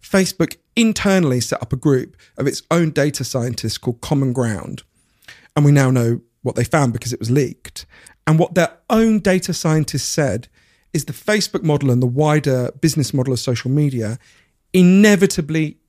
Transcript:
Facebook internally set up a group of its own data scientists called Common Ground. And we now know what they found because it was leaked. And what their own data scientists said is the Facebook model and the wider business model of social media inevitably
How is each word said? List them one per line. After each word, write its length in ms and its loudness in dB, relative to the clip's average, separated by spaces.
Facebook 540 -2
internally 640 2
set 220 -4
up 100 -8
a 40 -4
group 400 -2
of 100 -2
its 240 -4
own 200 2
data 340 -2
scientists 540 -6
called 220 -6
Common 320 -2
Ground. 500 -4
And 80 4
we 80 6
now 180 4
know 300 0
what 140 -6
they 80 0
found 280 0
because 200 -8
it 80 -8
was 100 -6
leaked. 540 -4
And 120 2
what 160 0
their 180 0
own 300 4
data 340 0
scientists 540 -2
said 400 -2
is 140 -2
the 60 -10
Facebook 500 -4
model 280 0
and 120 2
the 40 0
wider 640 0
business 340 -2
model 180 0
of 80 -4
social 300 -4
media 480 -2
inevitably 1040 4